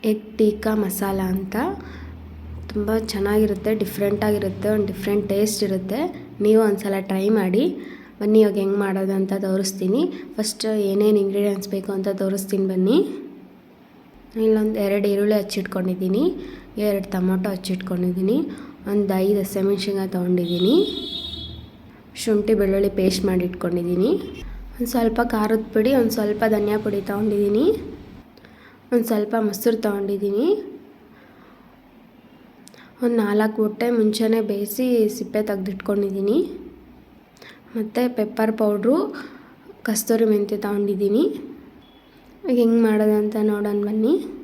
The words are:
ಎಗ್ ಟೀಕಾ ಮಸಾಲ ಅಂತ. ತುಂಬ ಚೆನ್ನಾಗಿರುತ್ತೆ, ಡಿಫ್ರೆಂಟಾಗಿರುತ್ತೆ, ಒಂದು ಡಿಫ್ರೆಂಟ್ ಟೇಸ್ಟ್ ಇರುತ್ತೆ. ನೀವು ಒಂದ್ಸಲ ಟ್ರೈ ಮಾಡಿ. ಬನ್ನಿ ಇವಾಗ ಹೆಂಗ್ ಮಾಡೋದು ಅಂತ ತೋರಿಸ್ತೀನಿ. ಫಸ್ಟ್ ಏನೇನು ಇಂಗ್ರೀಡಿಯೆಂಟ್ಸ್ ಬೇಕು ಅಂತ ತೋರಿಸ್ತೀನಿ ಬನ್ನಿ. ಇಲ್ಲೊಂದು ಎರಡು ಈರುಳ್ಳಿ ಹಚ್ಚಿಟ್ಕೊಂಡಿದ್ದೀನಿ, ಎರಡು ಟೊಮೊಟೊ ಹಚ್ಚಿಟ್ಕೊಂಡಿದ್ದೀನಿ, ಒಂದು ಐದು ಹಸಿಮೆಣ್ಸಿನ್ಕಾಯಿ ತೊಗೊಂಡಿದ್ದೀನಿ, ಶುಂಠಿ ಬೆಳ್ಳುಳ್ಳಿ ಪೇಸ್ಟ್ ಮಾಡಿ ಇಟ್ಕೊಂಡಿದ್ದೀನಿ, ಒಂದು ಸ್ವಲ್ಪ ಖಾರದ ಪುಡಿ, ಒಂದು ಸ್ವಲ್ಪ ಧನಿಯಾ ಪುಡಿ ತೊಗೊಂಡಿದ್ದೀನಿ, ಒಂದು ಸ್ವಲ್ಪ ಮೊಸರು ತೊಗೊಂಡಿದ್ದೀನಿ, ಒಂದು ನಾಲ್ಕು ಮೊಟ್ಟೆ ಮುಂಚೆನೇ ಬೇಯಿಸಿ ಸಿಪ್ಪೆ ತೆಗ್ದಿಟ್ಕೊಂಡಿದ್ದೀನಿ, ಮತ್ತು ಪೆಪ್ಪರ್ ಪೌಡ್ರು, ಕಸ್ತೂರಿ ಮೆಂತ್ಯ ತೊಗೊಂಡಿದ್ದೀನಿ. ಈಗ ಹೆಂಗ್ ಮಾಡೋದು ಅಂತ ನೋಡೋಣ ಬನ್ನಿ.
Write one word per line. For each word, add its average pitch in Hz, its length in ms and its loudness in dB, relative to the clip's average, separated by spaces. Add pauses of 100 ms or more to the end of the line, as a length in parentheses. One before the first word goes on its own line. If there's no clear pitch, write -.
(120)
ಎಗ್ 214 160 -4 (120)
ಟೀಕಾ 214 340 2 (100)
ಮಸಾಲ 196 360 -2 (120)
ಅಂತ. 190 240 -4 (1160)
ತುಂಬ 214 260 -2 (160)
ಚೆನ್ನಾಗಿರುತ್ತೆ, 208 680 2
ಡಿಫ್ರೆಂಟಾಗಿರುತ್ತೆ, 202 960 -2
ಒಂದು 202 160 0
ಡಿಫ್ರೆಂಟ್ 202 420 -2
ಟೇಸ್ಟ್ 214 360 0
ಇರುತ್ತೆ. 190 320 -2 (440)
ನೀವು 220 220 8
ಒಂದ್ಸಲ 196 320 0 (100)
ಟ್ರೈ 190 160 0 (140)
ಮಾಡಿ. 190 240 2 (580)
ಬನ್ನಿ 214 220 6
ಇವಾಗ 202 200 4
ಹೆಂಗ್ 196 220 2
ಮಾಡೋದು 190 340 0
ಅಂತ 190 140 0 (140)
ತೋರಿಸ್ತೀನಿ. 190 560 0 (340)
ಫಸ್ಟ್ 220 300 -4 (240)
ಏನೇನು 208 340 4
ಇಂಗ್ರೀಡಿಯೆಂಟ್ಸ್ 196 500 0
ಬೇಕು 196 220 -4
ಅಂತ 190 100 -2 (160)
ತೋರಿಸ್ತೀನಿ 190 520 -2
ಬನ್ನಿ. 190 220 4 (1500)
ಇಲ್ಲೊಂದು 214 420 4
ಎರಡು 202 180 2 (100)
ಈರುಳ್ಳಿ 208 260 2
ಹಚ್ಚಿಟ್ಕೊಂಡಿದ್ದೀನಿ, 185 840 -2 (600)
ಎರಡು 196 200 0 (100)
ಟೊಮೊಟೊ 185 400 0
ಹಚ್ಚಿಟ್ಕೊಂಡಿದ್ದೀನಿ, 185 800 -2 (540)
ಒಂದು 196 200 2 (120)
ಐದು 202 200 2
ಹಸಿಮೆಣ್ಸಿನ್ಕಾಯಿ 196 720 -2
ತೊಗೊಂಡಿದ್ದೀನಿ, 180 600 2 (1400)
ಶುಂಠಿ 214 380 2
ಬೆಳ್ಳುಳ್ಳಿ 196 380 2
ಪೇಸ್ಟ್ 185 300 2
ಮಾಡಿ 180 200 2
ಇಟ್ಕೊಂಡಿದ್ದೀನಿ, 180 640 0 (640)
ಒಂದು 240 180 -4
ಸ್ವಲ್ಪ 226 260 2 (140)
ಖಾರದ 220 400 0
ಪುಡಿ, 226 240 4
ಒಂದು 226 180 2
ಸ್ವಲ್ಪ 208 280 0 (100)
ಧನಿಯಾ 208 300 0
ಪುಡಿ 202 160 -2 (100)
ತೊಗೊಂಡಿದ್ದೀನಿ, 208 560 0 (1300)
ಒಂದು 233 180 2
ಸ್ವಲ್ಪ 214 240 -2 (140)
ಮೊಸರು 220 360 0
ತೊಗೊಂಡಿದ್ದೀನಿ, 202 640 -2 (2500)
ಒಂದು 240 200 2
ನಾಲ್ಕು 214 420 2
ಮೊಟ್ಟೆ 226 320 -2
ಮುಂಚೆನೇ 220 420 2 (120)
ಬೇಯಿಸಿ 202 360 -2 (300)
ಸಿಪ್ಪೆ 214 320 -4
ತೆಗ್ದಿಟ್ಕೊಂಡಿದ್ದೀನಿ, 196 880 -2 (1400)
ಮತ್ತು 226 300 0 (120)
ಪೆಪ್ಪರ್ 220 440 0
ಪೌಡ್ರು, 208 360 2 (920)
ಕಸ್ತೂರಿ 220 440 2
ಮೆಂತ್ಯ 202 320 0
ತೊಗೊಂಡಿದ್ದೀನಿ. 202 580 2 (1300)
ಈಗ 247 140 4
ಹೆಂಗ್ 226 240 4
ಮಾಡೋದು 214 340 4
ಅಂತ 214 140 0 (160)
ನೋಡೋಣ 208 260 0 (120)
ಬನ್ನಿ. 220 260 2 (280)